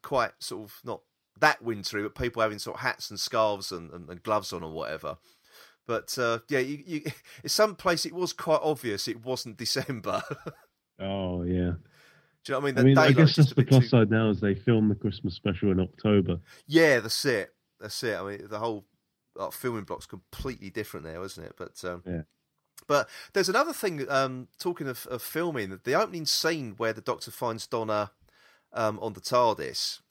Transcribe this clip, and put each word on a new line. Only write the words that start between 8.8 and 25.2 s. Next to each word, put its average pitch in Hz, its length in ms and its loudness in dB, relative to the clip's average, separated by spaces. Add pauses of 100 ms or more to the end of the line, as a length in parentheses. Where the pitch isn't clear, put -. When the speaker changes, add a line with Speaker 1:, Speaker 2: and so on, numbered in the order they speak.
Speaker 1:
it 117 180 -8
wasn't 123 320 -6
December. 110 720 -4
<laughs> - 60 -8 (680)
Speaker 2:
Oh, 95 440 -4
yeah. 90 300 0 (720)
Speaker 1:
Do 139 100 -6
you - 0 -
know 131 60 -2
what - 20 -2
I 143 40 -2
mean? 135 100 0
The 131 60 4
Speaker 2:
I - 20 6
mean, 135 140 10
I 156 40 8 (100)
Speaker 1:
daylight's 127 60 8
Speaker 2:
guess 160 100 8
Speaker 1:
just - 100 4
Speaker 2:
that's 147 140 8
Speaker 1:
a - 40 -6
Speaker 2:
the 135 60 6
Speaker 1:
bit - 80 2
Speaker 2:
plus 131 140 10
Speaker 1:
too - 60 0
Speaker 2:
side 110 220 6
now 110 200 4
is 92 100 0
they 101 140 2
filmed 107 360 4
the 104 40 2
Christmas 98 400 -4
special 98 360 0
in 90 80 2
October. 92 600 2 (280)
Speaker 1:
Yeah, 151 320 6
that's 110 260 -4
it. 110 280 0 (260)
That's 107 240 -10
it. 104 160 -2
I 95 40 -6
mean, 101 260 -8
the 107 100 -8
whole, 110 260 -4 (500)
like, 92 180 -8
filming 117 300 -6
block's - 240 -10
completely - 640 -12
different 95 340 -8
now, 82 180 -10
isn't 87 200 -14
it? - 140 -16
But, - 280 -14
um, 87 200 -8
Speaker 2:
Yeah. 87 160 -6 (680)
Speaker 1:
but 143 200 2 (260)
there's 190 160 2
another 277 240 2
thing, 156 360 -4
um, 131 380 0 (120)
talking 175 280 -4
of, 123 200 -8
of 120 160 -6